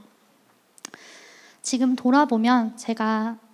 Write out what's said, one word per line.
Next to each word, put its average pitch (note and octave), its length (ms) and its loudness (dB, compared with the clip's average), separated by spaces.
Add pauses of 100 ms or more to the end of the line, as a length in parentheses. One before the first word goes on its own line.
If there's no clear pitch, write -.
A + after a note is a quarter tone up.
(1600)
지금 B3+ 340 0
돌아보면 B3 800 2
제가 A3 640 -4 (160)